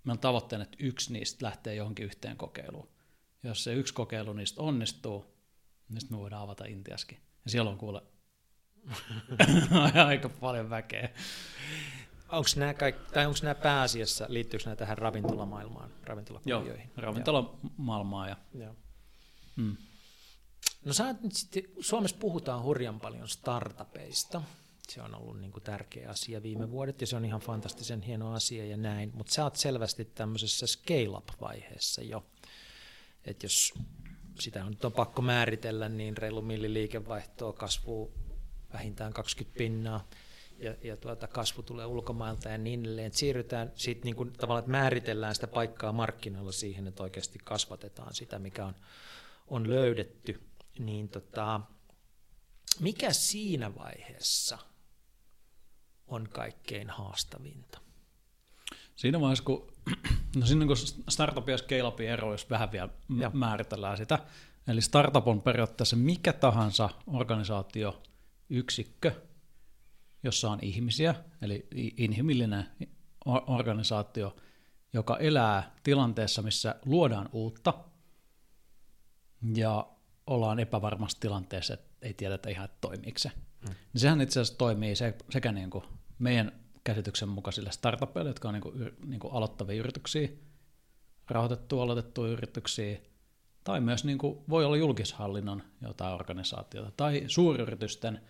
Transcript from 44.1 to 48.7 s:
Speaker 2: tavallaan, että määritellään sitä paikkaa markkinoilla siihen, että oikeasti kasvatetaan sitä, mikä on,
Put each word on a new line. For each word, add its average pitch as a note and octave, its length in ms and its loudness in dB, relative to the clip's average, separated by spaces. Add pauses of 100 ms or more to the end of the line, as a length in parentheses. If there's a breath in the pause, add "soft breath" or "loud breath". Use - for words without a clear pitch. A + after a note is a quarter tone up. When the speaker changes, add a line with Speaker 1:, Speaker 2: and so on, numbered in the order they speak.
Speaker 2:
tavallaan, A#2+ 340 0
että B2 120 -2
määritellään A2+ 640 2
sitä - 120 -4
paikkaa A2+ 440 0
markkinoilla G#2+ 600 -2
siihen, G2 360 -6
että F#2+ 160 -8
oikeasti F#2+ 400 -8
kasvatetaan - 720 -6
sitä, G#2+ 240 -8
mikä G2 260 -8
on, F#2+ 100 -6 (720 loud breath)